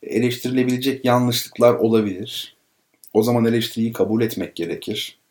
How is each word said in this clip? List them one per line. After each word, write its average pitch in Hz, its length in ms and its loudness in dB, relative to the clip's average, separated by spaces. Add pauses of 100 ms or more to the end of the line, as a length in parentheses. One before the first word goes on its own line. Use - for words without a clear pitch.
eleştirilebilecek 127 1000 -2
yanlışlıklar 120 720 2
olabilir. 107 800 -2 (580)
O 107 80 4
zaman 120 220 2
eleştiriyi 113 480 0
kabul 110 300 0
etmek - 340 -6
gerekir. 85 640 -8 (120)